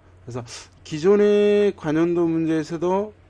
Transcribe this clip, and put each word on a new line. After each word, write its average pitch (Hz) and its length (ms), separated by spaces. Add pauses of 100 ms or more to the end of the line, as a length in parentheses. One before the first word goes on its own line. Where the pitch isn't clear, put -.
(240)
그래서 120 200 (400)
기존의 208 920
관연도 170 500
문제에서도, 165 880 (160)